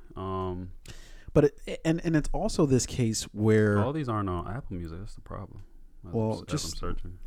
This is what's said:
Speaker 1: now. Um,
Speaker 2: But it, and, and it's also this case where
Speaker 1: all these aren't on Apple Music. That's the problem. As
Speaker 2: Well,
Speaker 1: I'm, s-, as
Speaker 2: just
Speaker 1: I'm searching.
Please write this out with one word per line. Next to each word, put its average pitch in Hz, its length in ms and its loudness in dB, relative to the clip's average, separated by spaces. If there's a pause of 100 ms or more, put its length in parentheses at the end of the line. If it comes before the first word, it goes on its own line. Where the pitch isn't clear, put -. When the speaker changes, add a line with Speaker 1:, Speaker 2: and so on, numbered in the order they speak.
(160)
Speaker 1:
now. 90 60 -8
Um, 92 500 -4 (640)
Speaker 2:
But 147 120 8 (200)
it, - 200 -8
and, 160 180 2
and 165 140 2
it's 147 160 0
also 175 320 2
this 131 200 4
case 113 380 0 (100)
where 107 460 6
Speaker 1:
all 123 140 2
these 151 160 -4
aren't 104 200 0
on 90 180 -2
Apple 104 280 -8
Music. 82 240 -8
That's 110 160 -12
the - 60 -14
problem. 92 400 -12 (440)
As 90 80 -14
Speaker 2:
Well, 113 120 2
Speaker 1:
I'm, 110 80 0
s-, 92 80 -6
as - 200 -4
Speaker 2:
just - 40 -6
Speaker 1:
I'm - 120 -6 (180)
searching. 90 320 -6